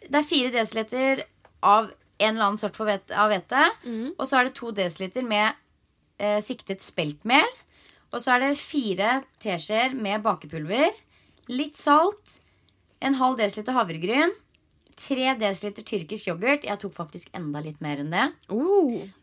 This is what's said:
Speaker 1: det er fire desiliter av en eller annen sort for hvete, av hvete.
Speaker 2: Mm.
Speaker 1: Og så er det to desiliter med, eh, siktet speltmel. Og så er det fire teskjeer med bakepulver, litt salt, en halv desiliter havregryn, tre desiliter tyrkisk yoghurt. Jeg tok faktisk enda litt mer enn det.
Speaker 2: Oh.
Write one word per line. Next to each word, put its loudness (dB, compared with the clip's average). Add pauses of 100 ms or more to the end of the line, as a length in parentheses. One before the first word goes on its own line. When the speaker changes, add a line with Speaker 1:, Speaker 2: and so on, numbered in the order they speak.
Speaker 1:
det 2
er 0
fire 2
desiliter 0 (400)
av 6 (300)
en 4
eller 2
annen 0
sort -4
for -2
hvete, -2
av 4
hvete. 2 (220)
Speaker 2:
Mm. -6
Speaker 1:
Og -4
så 4
er 4
det -16
to -8
desiliter -4
med, 2 (640)
eh, 0
siktet -10
speltmel. 0 (640)
Og -6
så 2
er 4 (100)
det 0
fire -2 (180)
teskjeer -2
med -4
bakepulver, 0 (580)
litt -4
salt, 2 (640)
en 0
halv 2
desiliter -2
havregryn, 0 (640)
tre 0
desiliter -4
tyrkisk -6
yoghurt. 0
Jeg -4
tok -10
faktisk -12
enda -6
litt -12
mer -4
enn -6
det. 2 (240)
Speaker 2:
Oh. 2 (260)